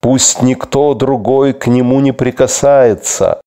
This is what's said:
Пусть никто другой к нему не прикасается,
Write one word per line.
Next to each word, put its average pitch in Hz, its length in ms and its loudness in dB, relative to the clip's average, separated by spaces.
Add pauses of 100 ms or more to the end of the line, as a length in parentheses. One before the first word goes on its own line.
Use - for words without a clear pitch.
Пусть 127 420 0
никто 139 500 0
другой 131 600 0
к - 140 -6
нему 123 320 2
не 139 120 2
прикасается, 127 1400 0